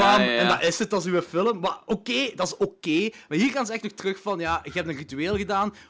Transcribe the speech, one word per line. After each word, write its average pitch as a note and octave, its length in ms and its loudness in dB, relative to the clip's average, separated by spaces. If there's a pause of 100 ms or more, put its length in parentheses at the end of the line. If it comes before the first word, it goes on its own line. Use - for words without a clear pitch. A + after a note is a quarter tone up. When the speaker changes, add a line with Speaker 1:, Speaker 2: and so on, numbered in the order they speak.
(160)
Speaker 1:
bam, B2+ 100 4
Speaker 2:
ja, B2 60 2
ja. A#2 80 2
Speaker 1:
en A#2+ 80 4
dat A#2+ 140 2
is E3+ 160 2
het, A3 120 -2
dat F#3+ 160 -2
is F3+ 60 -2
uw F3 80 2
film. F#3 400 0
Maar F#3 260 -2
oké, A#3+ 480 -2
dat F3+ 120 -2
is - 100 -6
oké. G3 540 0 (180)
Maar D3+ 100 -2
hier A#3+ 120 4
gaan B3+ 160 -2
ze G3 60 -6
echt A3+ 100 -6
nog G#3+ 100 -6
terug F#3+ 280 -6
van, G3+ 180 -2
ja, E3 240 0
je D3+ 100 -12
hebt F3 160 -4
een D3+ 80 -4
ritueel D3+ 400 -4
gedaan, G3+ 380 0 (160)